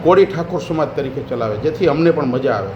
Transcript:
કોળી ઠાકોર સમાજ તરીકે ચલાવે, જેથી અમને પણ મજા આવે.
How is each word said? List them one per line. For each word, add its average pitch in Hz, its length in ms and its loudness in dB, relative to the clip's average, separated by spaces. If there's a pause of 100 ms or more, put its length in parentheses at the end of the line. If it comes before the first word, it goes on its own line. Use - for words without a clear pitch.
કોળી 180 220 6
ઠાકોર 165 360 -6
સમાજ 156 340 -2
તરીકે 135 340 -6
ચલાવે, 113 340 -4
જેથી 165 260 0
અમને 160 220 4
પણ 143 240 0
મજા 127 240 0
આવે. 98 160 -6